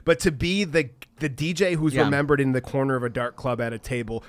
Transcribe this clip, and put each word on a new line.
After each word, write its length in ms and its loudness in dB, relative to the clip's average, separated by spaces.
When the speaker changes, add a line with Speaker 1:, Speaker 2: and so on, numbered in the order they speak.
Speaker 1:
but 160 2
to 100 2
be 320 0
the, 280 0
the 80 -2
D 240 -2
J 240 2
who's 180 2
Speaker 2:
Yeah. 120 4
Speaker 1:
remembered 340 2
in 140 2
the 80 0
corner 340 -2
of 80 -2
a 60 -2
dark 260 -6
club 240 -4
at 140 -4
a 40 -8
table 520 -6